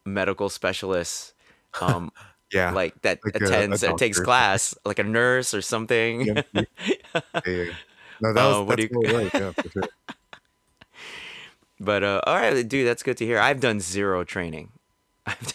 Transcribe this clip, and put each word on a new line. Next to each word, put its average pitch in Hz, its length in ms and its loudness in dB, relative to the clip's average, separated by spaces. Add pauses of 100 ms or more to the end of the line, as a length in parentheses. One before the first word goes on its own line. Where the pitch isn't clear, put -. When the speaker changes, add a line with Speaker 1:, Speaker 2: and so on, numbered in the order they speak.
Speaker 1:
medical 98 440 -2
specialist, 92 840 -4 (480)
um, 87 300 -2 (200)
Speaker 2:
<laughs> - 220 -12
Yeah, 92 180 2
Speaker 1:
like, 92 300 -4
that 92 240 0
Speaker 2:
like 107 160 -4
a, 101 40 2
a - 20 2
Speaker 1:
attends 104 340 2
and - 160 2
takes 110 200 0
Speaker 2:
doctor. 90 80 0
Speaker 1:
class, 120 500 2 (100)
like 104 140 0
a 104 40 0
nurse 120 520 2
or 98 80 -2
something. 113 580 0
Speaker 2:
E 107 80 0
M 143 140 0 (100)
T. 190 140 0 (140)
Speaker 1:
<laughs> - 340 -4
Speaker 2:
Yeah, 160 60 -2 (240)
yeah. 90 260 -4 (500)
No, 110 120 0
that 120 120 6
Speaker 1:
Uh, 104 140 4
Speaker 2:
was, 101 80 -2
Speaker 1:
what 120 100 2
do 110 60 2
Speaker 2:
that's 110 80 -2
Speaker 1:
you 120 60 -2 (140)
Speaker 2:
all 117 120 2
right. 92 100 -4
Yeah, 98 200 -2
for - 160 -6
sure. 95 140 -4 (260)
Speaker 1:
<laughs> - 40 -14 (1700)
But, 98 240 2
uh, 101 220 2
all 151 100 4
right, 120 320 2
dude, 127 200 2
that's 120 160 0
good 127 140 0
to 117 80 -2
hear. 113 140 2
I've 131 200 4
done 117 200 2
zero 92 440 0
training. 85 480 -8 (260)
<laughs> - 280 -20
I've - 140 -8 (160)